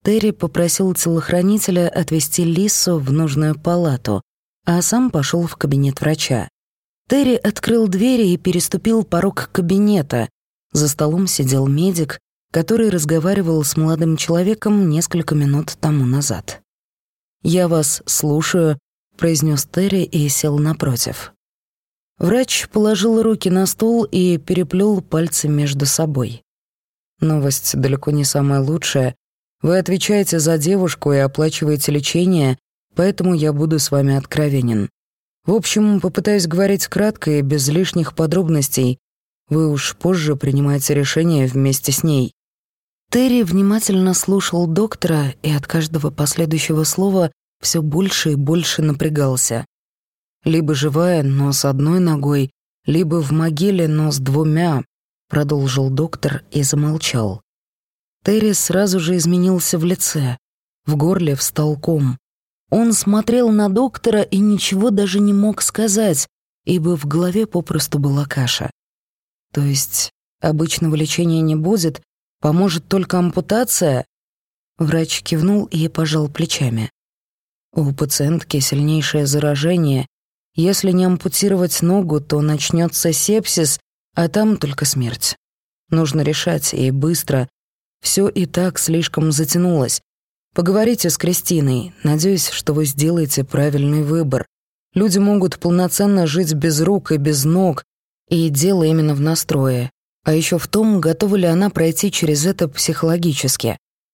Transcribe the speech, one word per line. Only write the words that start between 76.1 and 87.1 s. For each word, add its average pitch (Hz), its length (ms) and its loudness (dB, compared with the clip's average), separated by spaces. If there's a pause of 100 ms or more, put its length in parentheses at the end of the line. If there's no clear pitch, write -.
плечами. 123 640 -4 (800)
"У 143 200 0
пациентки 147 680 -2
сильнейшее 147 640 0
заражение. 147 800 0 (480)
Если 190 360 0
не 180 140 2
ампутировать 180 800 0
ногу, 170 380 2
то 151 200 -2
начнётся 160 720 0
сепсис — - 680 0 (340)
а 165 140 0
там 214 280 2
только 143 280 -4
смерть. 120 520 -4 (540)
Нужно 160 320 0
решать, 151 520 -2
и 131 160 0
быстро. 139 580 -2 (540)